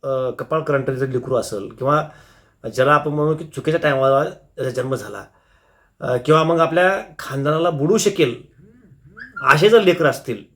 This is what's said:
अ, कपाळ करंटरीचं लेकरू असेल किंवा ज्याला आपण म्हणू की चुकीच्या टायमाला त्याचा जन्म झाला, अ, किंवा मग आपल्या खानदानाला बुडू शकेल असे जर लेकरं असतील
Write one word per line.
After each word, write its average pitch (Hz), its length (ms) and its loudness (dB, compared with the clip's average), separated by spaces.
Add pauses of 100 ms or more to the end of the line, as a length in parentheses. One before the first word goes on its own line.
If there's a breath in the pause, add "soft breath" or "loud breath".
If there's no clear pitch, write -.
अ, 131 260 -2
कपाळ 151 320 -4
करंटरीचं 135 480 -2
लेकरू 127 260 -4
असेल 107 420 -4
किंवा 147 320 0 (640 soft breath)
ज्याला 135 180 4
आपण 147 180 0
म्हणू 151 240 0
की 160 80 -12
चुकीच्या 156 380 -4
टायमाला 135 420 2
त्याचा - 460 -8
जन्म 127 260 -4
झाला, 101 300 -12 (760)
अ, 123 240 -2
किंवा 156 180 4
मग 165 160 0
आपल्या 180 440 2 (160)
खानदानाला 151 500 -2
बुडू 160 280 0
शकेल 156 460 0 (1000)
असे 151 260 6
जर 220 120 8
लेकरं 170 280 2
असतील 110 460 -8